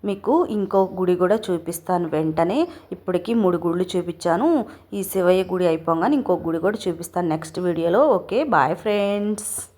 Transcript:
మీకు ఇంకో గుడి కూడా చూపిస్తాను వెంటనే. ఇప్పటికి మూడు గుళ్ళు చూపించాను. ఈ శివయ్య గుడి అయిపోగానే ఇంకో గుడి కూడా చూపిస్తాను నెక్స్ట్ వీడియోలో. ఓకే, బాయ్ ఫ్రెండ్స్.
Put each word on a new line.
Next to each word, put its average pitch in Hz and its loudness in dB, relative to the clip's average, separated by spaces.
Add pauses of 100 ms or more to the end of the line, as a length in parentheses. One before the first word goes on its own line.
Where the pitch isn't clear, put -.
మీకు 196 -2 (160)
ఇంకో 196 0 (140)
గుడి 180 2
కూడా 180 2
చూపిస్తాను 175 -2
వెంటనే. 160 0 (320)
ఇప్పటికి 180 -4
మూడు 185 2
గుళ్ళు 170 0
చూపించాను. 175 0 (440)
ఈ 202 -4
శివయ్య 185 2
గుడి 180 0
అయిపోగానే 165 2
ఇంకో 214 0
గుడి 165 -2
కూడా 208 0
చూపిస్తాను 170 -4
నెక్స్ట్ 160 -4
వీడియోలో. 170 2
ఓకే, 208 0
బాయ్ 160 2
ఫ్రెండ్స్. 208 -2 (240)